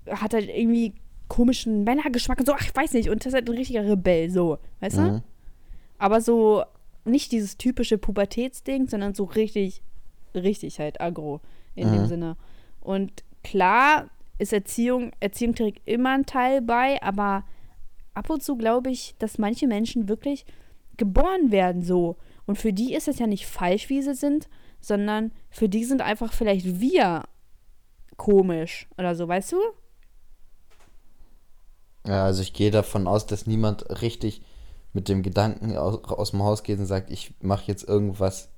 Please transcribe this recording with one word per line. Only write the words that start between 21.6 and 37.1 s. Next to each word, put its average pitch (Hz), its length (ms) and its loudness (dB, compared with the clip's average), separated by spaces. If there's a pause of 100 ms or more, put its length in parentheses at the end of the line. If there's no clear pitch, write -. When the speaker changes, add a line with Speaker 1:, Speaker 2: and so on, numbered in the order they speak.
Speaker 1:
so. 175 340 2 (300)
Und 202 120 -2
für 220 140 0
die 226 220 -2
ist 311 140 -2
es 269 100 -2
ja 233 80 0
nicht 208 200 -2
falsch, 185 420 0
wie 277 140 0
sie 277 120 -2
sind, 285 340 0 (320)
sondern 214 500 -2 (200)
für - 180 0
die 220 160 0
sind 262 180 0
einfach 214 300 -2
vielleicht 185 480 2
wir 226 420 4 (960)
komisch 185 720 2 (100)
oder 180 160 0
so, 170 140 -4
weißt 180 240 -2
du? 359 60 0 (2500)
Speaker 2:
Ja, 98 180 2
also 98 180 2
ich 92 100 -6
gehe 101 180 2
davon 101 360 2
aus, 104 200 2
dass - 200 -6
niemand 107 560 0
richtig 113 400 -4 (500)
mit 98 160 -4
dem 95 140 2
Gedanken 101 540 0
aus, 92 280 -2
aus - 280 -4
dem 98 100 0
Haus 104 220 2
geht 104 140 -2
und 101 80 -2
sagt, 95 240 -2